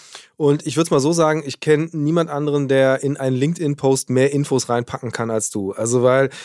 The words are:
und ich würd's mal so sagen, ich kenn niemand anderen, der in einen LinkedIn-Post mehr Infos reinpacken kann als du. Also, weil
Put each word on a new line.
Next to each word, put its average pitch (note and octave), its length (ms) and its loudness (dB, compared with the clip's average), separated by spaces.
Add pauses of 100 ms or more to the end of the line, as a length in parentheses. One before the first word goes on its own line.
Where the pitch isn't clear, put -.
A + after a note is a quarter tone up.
(380)
und D3 280 2
ich C#3 120 -6
würd's D#3+ 120 0
mal D3 120 2
so D3 100 2
sagen, D#3 340 2
ich C3+ 140 -10
kenn D#3 320 2
niemand D#3+ 380 0
anderen, C#3+ 400 -2
der C3+ 340 2
in C#3+ 140 -2
einen C3 180 -2
LinkedIn-Post C#3+ 760 0
mehr C3 220 2
Infos C#3 380 -2
reinpacken A#2+ 420 -4
kann A2+ 180 -4
als A2 200 -2
du. G2 240 -6
Also, A#2 280 0
weil C3 280 4 (160)